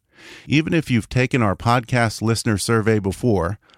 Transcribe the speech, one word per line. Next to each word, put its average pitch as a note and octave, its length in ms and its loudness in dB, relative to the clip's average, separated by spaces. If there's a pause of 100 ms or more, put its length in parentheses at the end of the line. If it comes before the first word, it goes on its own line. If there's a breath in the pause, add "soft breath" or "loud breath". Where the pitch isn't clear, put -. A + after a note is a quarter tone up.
(480 loud breath)
Even D#3+ 280 0
if D3+ 160 -2
you've A2+ 180 0
taken B2+ 320 0
our G2 140 2
podcast A#2+ 640 0
listener A2 380 0
survey A2 400 2
before, F#2+ 580 -2 (200 soft breath)